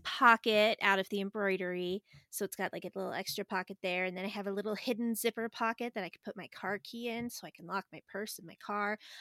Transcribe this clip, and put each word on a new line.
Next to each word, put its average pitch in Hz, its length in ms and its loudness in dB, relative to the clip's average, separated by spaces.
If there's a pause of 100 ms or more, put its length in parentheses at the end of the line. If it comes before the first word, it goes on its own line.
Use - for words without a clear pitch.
pocket 220 800 8
out 196 180 6
of 190 100 -2
the 202 100 0
embroidery. 190 840 0 (280)
So - 140 -4
it's 190 120 -6
got, 190 160 -2
like, 175 120 -6
a 180 100 -8
little 190 180 -4
extra 190 320 -4
pocket 196 380 -4
there. 185 240 0
And 185 100 -4
then 185 80 -4
I 196 40 -4
have 208 180 -6
a 202 60 0
little 202 240 -2
hidden 233 400 0
zipper 226 340 0
pocket 233 440 -2
that 202 100 -4
I 165 60 -6
could - 140 -18
put 196 120 -8
my 185 120 -10
car 202 340 -4
key 233 260 -8
in 233 220 -4
so - 160 -12
I 156 40 -14
can 170 160 -16
lock 185 260 -4
my 160 180 -16
purse 208 280 -6
in 180 80 -16
my - 180 -16
car. 208 340 -2 (220)